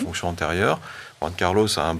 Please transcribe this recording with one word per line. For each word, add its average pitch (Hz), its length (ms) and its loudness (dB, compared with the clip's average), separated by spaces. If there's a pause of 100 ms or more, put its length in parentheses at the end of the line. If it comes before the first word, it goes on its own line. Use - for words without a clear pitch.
fonctions - 240 -4
antérieures. 90 500 0 (420)
Juan 78 160 -2
Carlos 101 420 4
a 78 120 2
un, 82 100 0